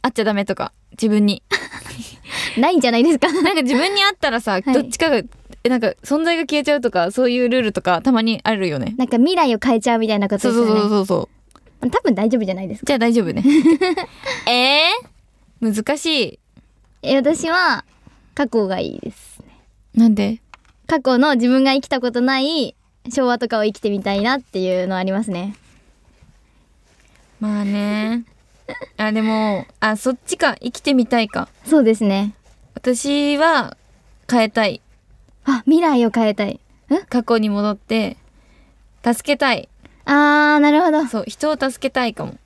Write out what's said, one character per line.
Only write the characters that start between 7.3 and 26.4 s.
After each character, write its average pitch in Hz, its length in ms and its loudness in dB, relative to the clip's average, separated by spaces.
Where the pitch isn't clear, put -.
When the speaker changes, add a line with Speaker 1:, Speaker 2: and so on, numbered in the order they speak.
Speaker 1:
う 247 120 2
ル 254 100 2
ー - 20 2
ル 214 100 0
と - 120 -4
か 180 180 0
た 262 100 2
ま 226 120 2
に 220 200 -2
あ 220 120 0
る 190 120 -2
よ 147 120 -4
ね。 214 180 -4
Speaker 2:
な 254 80 0
ん - 20 -16
か 247 100 0
未 311 180 2
来 285 200 2
を 208 80 -6
変 247 120 2
え 226 40 0
ち 240 120 0
ゃ 233 60 2
う - 20 0
み 226 80 0
た 214 80 0
い 202 40 0
な 202 80 0
こ 196 120 -2
と 247 80 -2
で 240 60 2
す 226 40 2
よ 240 80 4
ね。 - 20 2
Speaker 1:
そ 214 60 2
う 220 40 2
そ - 0 -
う 214 40 2
そ 208 60 0
う - 20 0
そ 208 120 2
う 190 40 -2
そ 185 260 -2
う。 - 40 -20
Speaker 2:
多 453 100 -2
分 269 140 2
大 208 140 0
丈 240 100 0
夫 214 60 -2
じ 185 60 -4
ゃ 190 40 -4
な 190 80 -10
い 190 40 -10
で 165 80 -10
す - 40 -20
か。 - 80 -14
Speaker 1:
じ 294 60 0
ゃ - 20 2
あ 254 40 -2
大 233 140 2
丈 233 100 4
夫 170 80 -4
ね。 - 120 -4
Speaker 2:
<laughs> - 520 -8
Speaker 1:
え 269 400 4
ー？ 220 140 0
難 214 220 -2
し - 80 -12
い。 285 340 -2
Speaker 2:
え、 160 140 0
私 277 320 0
は 330 360 0
過 285 140 -2
去 220 200 0
が 185 120 -4
い 80 160 -6
い - 40 -14
で - 120 -12
す - 280 -20
ね。 - 60 -20
Speaker 1:
な 226 160 6
ん 214 60 4
で？ 208 260 -4
Speaker 2:
過 320 120 0
去 254 200 2
の 285 160 4
自 240 120 0
分 262 160 4
が 269 100 2
生 269 80 0
き - 60 -18
た 269 120 -2
こ 247 100 -2
と 240 120 -2
な 262 180 0
い 285 340 -2
昭 254 160 0
和 240 100 0
と 240 100 -4
か 220 120 -2
を 214 60 0
生 214 80 -2
き - 60 -18
て 208 120 -2
み 202 100 -4
た 196 120 -4
い 202 80 -2
な 254 180 0
っ - 20 -8
て - 180 -12
い 185 240 -2
う 185 40 -4
の 190 100 -4
あ 185 60 -4
り 190 80 -2
ま 196 120 -2
す 220 60 -8
ね。 190 260 -8